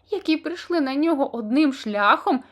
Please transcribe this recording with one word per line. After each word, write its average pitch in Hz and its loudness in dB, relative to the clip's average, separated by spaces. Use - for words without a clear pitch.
які 320 -2
прийшли 339 -4
на 269 -2
нього 294 0
одним 254 2
шляхом, 220 0